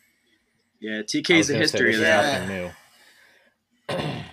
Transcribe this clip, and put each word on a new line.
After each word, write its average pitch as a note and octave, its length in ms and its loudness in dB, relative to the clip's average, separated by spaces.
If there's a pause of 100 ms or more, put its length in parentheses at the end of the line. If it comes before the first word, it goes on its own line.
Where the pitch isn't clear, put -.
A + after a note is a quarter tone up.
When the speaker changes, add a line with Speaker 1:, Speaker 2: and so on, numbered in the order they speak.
(800)
Speaker 1:
Yeah, G#2+ 220 -8
T D3 200 -4
K E3+ 160 4
is C#3+ 120 2
Speaker 2:
I - 20 0
Speaker 1:
the - 80 0
Speaker 2:
was - 120 2
gonna A2 60 0
say, - 60 2
Speaker 1:
history A#2 80 4
Speaker 2:
this A2 40 0
Speaker 1:
of A2 60 0
Speaker 2:
is A2 60 4
Speaker 1:
that. G2 400 2
Speaker 3:
Yeah. F2+ 240 -6 (1160)
Speaker 2:
nothing B3 200 -4
new. C#3 120 -4
<clears throat> - 120 -14